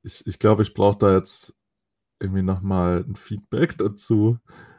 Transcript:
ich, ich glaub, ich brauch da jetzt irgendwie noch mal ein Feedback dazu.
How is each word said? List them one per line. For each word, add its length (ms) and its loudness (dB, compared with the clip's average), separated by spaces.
ich, 240 -18
ich 120 -10
glaub, 220 4
ich 140 -2
brauch 200 2
da 220 4
jetzt 380 -6
irgendwie 220 -4
noch 200 -2
mal 440 0
ein 100 -10
Feedback 600 -4
dazu. 600 0